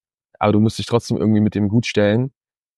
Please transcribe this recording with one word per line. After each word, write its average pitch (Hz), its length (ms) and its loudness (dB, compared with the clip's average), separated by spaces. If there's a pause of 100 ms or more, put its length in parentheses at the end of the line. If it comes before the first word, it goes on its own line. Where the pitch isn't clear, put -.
(400)
Aber 104 120 2
du 104 80 4
musst 110 200 0
dich 107 60 -8
trotzdem - 320 -2
irgendwie 107 240 2
mit 107 140 0
dem 104 140 0
gut 117 160 0
stellen. 107 460 0 (460)